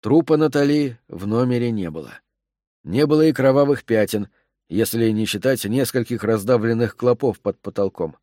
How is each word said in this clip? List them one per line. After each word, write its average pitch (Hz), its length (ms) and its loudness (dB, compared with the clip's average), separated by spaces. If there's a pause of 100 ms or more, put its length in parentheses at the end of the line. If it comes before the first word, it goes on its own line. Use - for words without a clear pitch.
Трупа 151 360 2
Натали 147 600 0 (100)
в 90 180 -10
номере 120 440 0
не 98 200 -6
было. 76 220 -14 (680)
Не 123 240 0
было 156 200 4
и 160 60 2
кровавых 139 520 2
пятен, 104 440 0 (400)
если 113 420 0
не 110 140 0
считать 113 400 -2
нескольких 120 600 -2
раздавленных 113 720 0
клопов 120 440 0
под - 200 -4
потолком. 92 640 -6